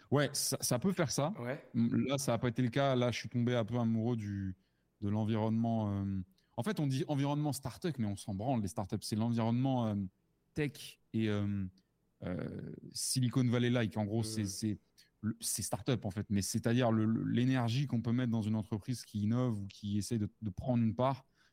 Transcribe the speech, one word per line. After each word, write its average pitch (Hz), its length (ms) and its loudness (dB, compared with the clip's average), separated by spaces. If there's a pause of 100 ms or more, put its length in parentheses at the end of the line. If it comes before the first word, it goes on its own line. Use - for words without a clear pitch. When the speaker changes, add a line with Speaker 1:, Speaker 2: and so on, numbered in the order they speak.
Speaker 1:
Ouais, 139 240 4
ça, - 280 -2
ça 123 180 2
peut 190 140 2
faire 160 180 0
ça. 147 280 0
Speaker 2:
Ouais. 123 240 -6 (100)
Speaker 1:
Là, 117 440 2
ça 135 160 0
a 113 40 2
pas 127 100 0
été 120 140 0
le 123 80 2
cas. 139 260 2
Là, 123 160 2
je - 80 -4
suis - 100 -8
tombé 120 260 2
un 117 100 2
peu 117 120 -2
amoureux 113 380 2
du, 101 400 -4 (460)
de 101 80 0
l'environnement, 110 800 2
euh, 98 300 -2 (360)
en 123 60 0
fait, 208 160 -2
on 147 80 2
dit 131 200 0
environnement 147 460 0
startup, - 460 -6
mais 107 80 0
on 101 80 -2
s'en 104 180 -6
branle, 113 280 0
les 98 60 0
startups. 104 340 -4
C'est - 140 -4
l'environnement, 117 720 2
euh, 104 80 0 (580)
tech - 460 -6 (140)
et, 110 160 2
euh, 101 360 -2 (580)
euh, - 500 -6 (200)
Silicon 127 540 0
Valley-like. 120 500 2
En 107 80 0
gros, 110 140 0
Speaker 2:
Mhm. 110 40 2
Speaker 1:
c'est, 110 220 -4
c'est 101 340 -4 (420)
le, 110 180 -2
c'est - 240 -4
startup, - 420 -2
en 98 60 -2
fait. 101 180 -4
Mais 101 120 2
c'est-à-dire 117 500 2
le, 110 140 4
le, 110 200 2
l'énergie 123 600 2
qu'on 117 160 0
peut 117 120 0
mettre 123 180 2
dans 113 120 2
une 107 120 0
entreprise 110 480 -4
qui - 200 -4
innove 117 360 2
ou 98 80 -8
qui 101 300 -4
essaie 113 200 -2
de, 104 140 -2 (100)
de 110 80 -4
prendre 120 320 0
une 110 140 2
part 127 300 0 (280)